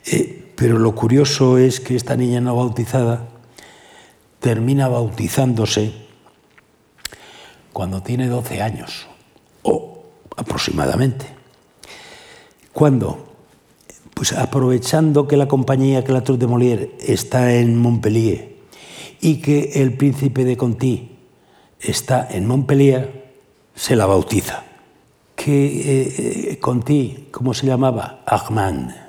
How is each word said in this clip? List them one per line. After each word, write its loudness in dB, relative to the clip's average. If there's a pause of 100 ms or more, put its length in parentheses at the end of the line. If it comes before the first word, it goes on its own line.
Eh, -4
pero 2
lo 2
curioso 4
es 4
que -4
esta -2
niña 0
no 0
bautizada -2 (1120)
termina 0
bautizándose 0 (1800)
cuando -6
tiene -4
doce -6
años, -8 (560)
o -4 (320)
aproximadamente. -2 (1500)
¿Cuándo? 2 (760)
Pues -4
aprovechando 2
que 2
la 2
compañía, 2
que 0
la 2
Troupe 0
de 0
Molière, 2 (100)
está 0
en 4
Montpellier 0 (640)
y 2
que 0
el 2
príncipe 0
de 0
Conti -4 (640)
está -2
en -4
Montpellier, 2 (420)
se 0
la 2
bautiza. 0 (680)
¿Qué, 0
eh, -2
eh, -8
Conti, -2
cómo -4
se -4
llamaba? 0
Armand. -2 (140)